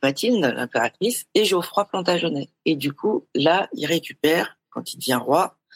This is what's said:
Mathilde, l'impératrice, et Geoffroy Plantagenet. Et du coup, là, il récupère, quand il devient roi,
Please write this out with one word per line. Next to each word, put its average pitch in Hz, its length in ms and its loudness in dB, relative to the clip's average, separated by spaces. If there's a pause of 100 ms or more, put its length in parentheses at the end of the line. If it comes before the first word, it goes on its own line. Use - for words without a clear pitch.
Mathilde, 175 420 2
l'impératrice, 123 880 -2
et 214 100 4
Geoffroy 196 400 0
Plantagenet. 170 640 -2 (160)
Et 160 100 2
du 143 180 -4
coup, - 400 -2
là, 165 400 2
il - 140 -6
récupère, - 720 0 (120)
quand - 220 -10
il 127 60 -18
devient 127 240 0
roi, 143 340 0 (200)